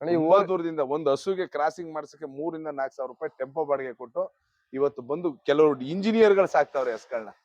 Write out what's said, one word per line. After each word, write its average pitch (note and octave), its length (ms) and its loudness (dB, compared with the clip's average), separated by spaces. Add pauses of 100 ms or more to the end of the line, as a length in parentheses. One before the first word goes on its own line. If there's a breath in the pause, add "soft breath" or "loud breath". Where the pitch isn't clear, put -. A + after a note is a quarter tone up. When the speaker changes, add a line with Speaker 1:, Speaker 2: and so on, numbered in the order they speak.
Speaker 1:
ಅಣ್ಣ, E3+ 120 -2
ಈ - 20 2
Speaker 2:
ತುಂಬಾ E3 240 6
Speaker 1:
ಓರಿ G3 100 2
Speaker 2:
ದೂರದಿಂದ E3+ 320 -2
ಒಂದ್ C#3+ 280 0
ಹಸುಗೆ F3+ 380 -2
ಕ್ರಾಸಿಂಗ್ D#3 480 -4
ಮಾಡ್ಸಕ್ಕೆ D3 320 -12
ಮೂರಿಂದ D#3 400 -8
ನಾಲ್ಕು C#3 300 -6
ಸಾವಿರ B2+ 120 -6
ರೂಪಾಯಿ D3 300 -10
ಟೆಂಪೋ C#3 260 -6
ಬಾಡಿಗೆ C3+ 280 -2
ಕೊಟ್ಟು C#3+ 420 -8 (380)
ಇವತ್ತು C3+ 300 0
ಬಂದು D3+ 300 -4
ಕೆಲವರು C#3+ 480 2
ಇಂಜಿನಿಯರ್ G3+ 540 4
ಗಳು F#3+ 120 4
ಸಾಕ್ತಾವ್ರೆ C#3 460 0
ಹಸುಗಳನ್ನ. A2 360 -8 (160)